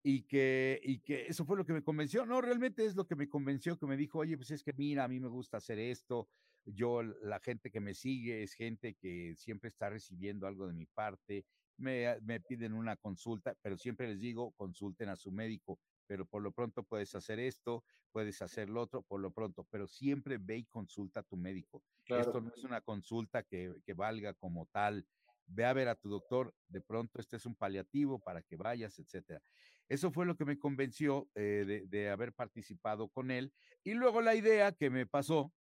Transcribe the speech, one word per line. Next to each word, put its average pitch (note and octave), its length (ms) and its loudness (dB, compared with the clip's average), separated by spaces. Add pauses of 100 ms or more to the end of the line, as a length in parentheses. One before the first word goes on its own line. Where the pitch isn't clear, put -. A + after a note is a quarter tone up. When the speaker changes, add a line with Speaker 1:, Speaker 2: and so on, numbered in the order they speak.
Speaker 1:
Y C3+ 220 4
que, C3 600 4
y C3+ 180 0
que C3+ 260 -4
eso D#3+ 180 -2
fue G3 120 2
lo F#3 80 0
que D#3+ 80 0
me D3+ 100 0
convenció. D#3 420 2
No, B3 160 2
realmente A#3+ 440 2
es G3+ 100 0
lo F#3+ 100 2
que E3+ 100 -2
me C#3+ 120 0
convenció, C#3+ 500 0
que D3+ 80 -4
me C3+ 120 2
dijo, D3 220 0
"Oye, D#3 180 0
pues B2 140 -12
es D3+ 120 -6
que D3 100 -4
mira, C#3 300 2
a B2 60 2
mí B2+ 100 -2
me B2+ 80 -2
gusta A#2+ 300 -6
hacer G#2+ 220 -4
esto. A#2+ 500 -2 (360)
Yo, A#2 380 2
la G#2 360 -4
gente A#2 320 -4
que G#2+ 100 -2
me G2+ 120 -4
sigue A#2 500 -2
es G2 100 -8
gente A2+ 420 -4
que F2 400 -6
siempre A2+ 340 -8
está G2+ 200 -4
recibiendo G2+ 580 -6
algo F#2+ 200 -6
de F2 60 -4
mi E2 120 -6
parte. G2+ 600 -6 (320)
Me, A#2+ 440 0
me A2 180 -4
piden A#2 340 -4
una A2+ 220 -2
consulta, G#2+ 680 -6
pero G2 160 -4
siempre B2 300 -4
les G2+ 140 -4
digo, A#2 320 -4
consulten G2+ 560 -6
a F#2 80 -4
su G2 140 -10
médico, G#2+ 480 -6 (280)
pero F#2+ 180 -4
por G#2 180 -6
lo G2+ 100 -2
pronto A#2 300 -4
puedes G#2 320 -4
hacer G#2+ 240 -4
esto, A#2+ 440 -4 (280)
puedes G#2+ 300 -4
hacer G2+ 280 -6
lo A#2 120 0
otro, A#2 220 -4
por G2 180 -4
lo F#2+ 100 -2
pronto, G#2+ 380 -6
pero G2+ 180 -6
siempre C#3 520 0
ve G#2 200 -4
y A2+ 60 -10
consulta G#2 560 -8
a - 20 -14
tu - 140 -12
médico. F2+ 460 -6 (220)
Speaker 2:
Claro. A#2+ 180 4
Speaker 1:
Esto A#2 180 0
no A#2 140 -8
es - 80 -14
una A#2+ 180 -4
consulta A2+ 600 -2
que, F2+ 300 -6 (120)
que G2+ 80 -8
valga G#2 400 -2
como E2+ 340 -6
tal. G#2 400 0 (380)
Ve A2 200 0
a B2+ 80 6
ver C3 140 4
a A#2 80 2
tu G2+ 140 -10
doctor, A#2+ 440 0 (140)
de F#2 140 -10
pronto A2+ 380 -4
este - 180 -10
es - 80 -10
un A#2 100 -6
paliativo A2 640 0
para F2 240 -6
que - 140 -14
vayas, A2 420 -4
etcétera". E2 420 -12 (460)
Eso D3+ 240 2
fue F3 160 2
lo E3+ 80 2
que D#3 100 0
me C#3+ 140 0
convenció, C#3 760 2
eh, G#2 320 2
de, G2 220 -2
de G#2 240 0
haber A2 220 -2
participado G#2+ 760 -4
con C3 220 -4
él. B2+ 220 -2 (300)
Y G#3 120 -2
luego A#3 260 6
la A3+ 140 8
idea G#3+ 380 8
que C#3 180 2
me B2+ 160 2
pasó D3 440 4 (120)